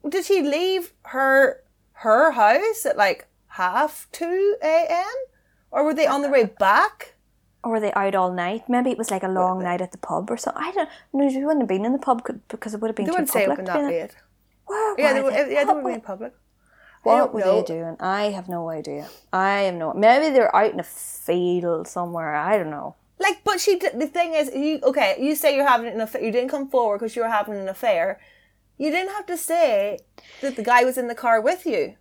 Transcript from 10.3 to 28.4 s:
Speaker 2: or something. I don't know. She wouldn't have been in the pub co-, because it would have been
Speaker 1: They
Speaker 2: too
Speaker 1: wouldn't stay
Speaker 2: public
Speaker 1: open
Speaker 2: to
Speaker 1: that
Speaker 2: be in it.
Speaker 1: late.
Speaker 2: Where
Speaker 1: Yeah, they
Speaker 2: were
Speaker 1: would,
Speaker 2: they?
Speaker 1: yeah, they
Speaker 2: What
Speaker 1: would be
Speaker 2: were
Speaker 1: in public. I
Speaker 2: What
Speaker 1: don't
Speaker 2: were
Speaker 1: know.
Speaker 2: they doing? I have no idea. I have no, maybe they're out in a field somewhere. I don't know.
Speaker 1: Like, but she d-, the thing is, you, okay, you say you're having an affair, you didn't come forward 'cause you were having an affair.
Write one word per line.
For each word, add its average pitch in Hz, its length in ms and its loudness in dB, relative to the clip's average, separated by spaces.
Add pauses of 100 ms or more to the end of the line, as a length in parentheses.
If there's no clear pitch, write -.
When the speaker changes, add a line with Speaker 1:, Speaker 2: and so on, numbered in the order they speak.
Speaker 2:
or 240 60 -4
something. - 260 -6
I 320 100 -6
don't 349 160 -4 (260)
know. 277 160 2
She 262 120 -4
wouldn't 294 200 0
have 220 60 -2
been 196 160 -2
in 240 80 0
the 277 60 0
pub 247 240 -2
co-, - 160 -8 (100)
because 214 260 -12
it 214 60 -10
would 226 80 -4
have 220 80 -4
been - 100 -2
Speaker 1:
They 311 40 -2
Speaker 2:
too 339 40 -2
Speaker 1:
wouldn't 339 160 -2
stay 214 160 2
Speaker 2:
public 190 80 0
Speaker 1:
open - 100 -8
Speaker 2:
to 185 80 -6
Speaker 1:
that 170 60 0
Speaker 2:
be 285 60 0
in - 80 -2
it. 170 100 -2
Speaker 1:
late. - 140 -14 (500)
Speaker 2:
Where 415 340 -4
Speaker 1:
Yeah, 285 140 4
they 269 60 2
Speaker 2:
were 269 40 -2
Speaker 1:
would, 262 100 0
Speaker 2:
they? 285 200 0
Speaker 1:
yeah, 285 100 2
they - 0 -
Speaker 2:
What 359 120 2
Speaker 1:
would 294 40 -6
be 269 60 -8
Speaker 2:
were 254 100 -2
Speaker 1:
in 220 60 -10
public. 214 300 -12 (720)
I - 40 2
Speaker 2:
What 226 100 8
Speaker 1:
don't - 160 2
Speaker 2:
were 214 60 -2
Speaker 1:
know. 190 220 4
Speaker 2:
they 175 120 -4
doing? 165 260 -8
I 196 300 -2
have 185 180 -10
no 170 200 -6
idea. 151 400 -10 (240)
I 196 300 2
have 190 120 0
no, 160 200 -4
maybe 247 380 6
they're 254 220 4
out 208 180 4
in 185 80 -6
a 165 40 -8
field 175 1040 -2
somewhere. 170 460 -6
I 170 240 0
don't 160 120 -4
know. 143 240 -10 (240)
Speaker 1:
Like, 392 260 -2
but 381 160 0
she 381 180 2
d-, 381 160 0
the 254 140 -2
thing 339 260 -2
is, 302 200 0
you, 294 280 -2
okay, 254 380 2
you 294 140 0
say 294 200 2
you're 277 120 2
having 233 260 2
an 226 80 -4
affair, 220 220 -6
you 226 100 -2
didn't 247 180 -2
come 277 180 -6
forward 233 320 0
'cause 226 160 -6
you 233 60 -2
were 226 60 -2
having 214 260 -2
an 196 140 -8
affair. 190 520 -2 (560)